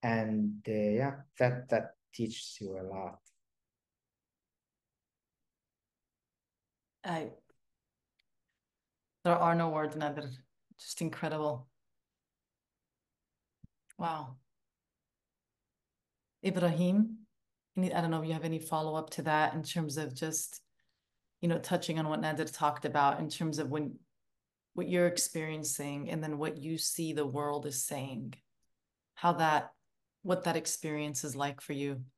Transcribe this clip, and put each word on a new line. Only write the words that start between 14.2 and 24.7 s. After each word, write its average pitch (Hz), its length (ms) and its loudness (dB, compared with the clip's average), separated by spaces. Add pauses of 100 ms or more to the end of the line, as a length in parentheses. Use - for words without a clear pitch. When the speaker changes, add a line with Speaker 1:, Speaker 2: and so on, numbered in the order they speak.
Speaker 2:
Ibrahim, 180 760 4 (580)
any, 185 160 4
I 175 80 2
don't 165 100 2
know 160 100 2
if 160 60 -2
you 160 60 0
have 160 120 -2
any 160 140 0
follow-up 156 520 -2
to - 120 -6
that 156 320 4
in 160 80 -2
terms 151 340 -2
of 147 180 -4
just, - 460 -4 (800)
you 175 80 2
know, 165 100 2
touching 170 400 0
on 156 100 0
what 156 120 0
Nader 156 320 0
talked 147 320 0
about 143 340 4
in 156 100 -2
terms 156 300 -2
of 143 120 -2
when, 151 260 -2 (800)